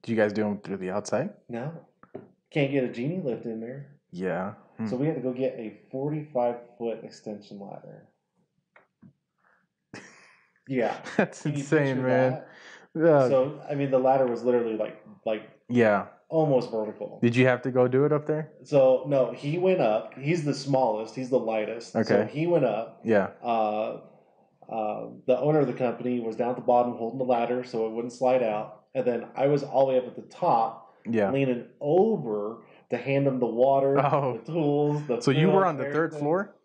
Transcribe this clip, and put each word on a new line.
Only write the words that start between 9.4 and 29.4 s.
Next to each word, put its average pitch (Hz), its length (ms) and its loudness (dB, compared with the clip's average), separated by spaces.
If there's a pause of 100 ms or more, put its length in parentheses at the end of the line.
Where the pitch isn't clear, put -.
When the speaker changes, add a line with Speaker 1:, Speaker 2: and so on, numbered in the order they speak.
Speaker 1:
<laughs> - 60 -18 (680)
Speaker 2:
Yeah. 120 280 -2 (200)
Speaker 1:
That's - 260 -2
Speaker 2:
Can 147 100 -4
you 147 60 -4
Speaker 1:
insane, 143 280 2 (100)
Speaker 2:
picture 131 120 -4
Speaker 1:
man. 127 340 2 (520)
Speaker 2:
that? 160 100 0
Speaker 1:
Uh, 143 240 6
Speaker 2:
So, 135 320 2 (100)
I 151 40 -4
mean, 139 160 -2
the 131 80 4
ladder 131 280 4
was 113 160 -4
literally, 117 340 2
like, 104 240 -6 (240)
like, 110 180 -4 (260)
Speaker 1:
Yeah. 110 380 4 (220)
Speaker 2:
almost 147 440 2
vertical. 107 500 -6
Speaker 1:
Did 120 140 4
you 127 100 6
have 123 160 2
to 135 80 -4
go 127 160 4
do 131 180 2
it 147 80 2
up 147 140 -2
there? 151 240 -4 (140)
Speaker 2:
So, 131 420 4
no, 131 260 2
he 147 260 -6
went 180 220 2
up. 113 340 0
He's 147 300 -2
the 143 100 0
smallest. 123 600 0
He's 127 160 -8
the 131 80 4
lightest. 110 540 -4
So 113 80 2
Speaker 1:
Okay. 110 320 2
Speaker 2:
he 156 160 -2
went 165 160 4
up. 113 400 -4
Speaker 1:
Yeah. 98 240 4 (140)
Speaker 2:
Uh, 113 580 -2 (680)
uh, 110 380 -6 (200)
the 123 120 4
owner 147 220 2
of 135 80 2
the 117 40 -4
company 123 460 -2
was 113 160 -4
down 120 160 -2
at - 60 -4
the - 60 -10
bottom 120 320 4
holding 117 240 -6
the 131 60 -2
ladder 120 380 0
so 113 240 -4
it 110 60 -4
wouldn't 120 200 -6
slide 127 300 2
out. 107 400 -4 (140)
And 123 80 -2
then 117 220 -2 (100)
I 135 100 0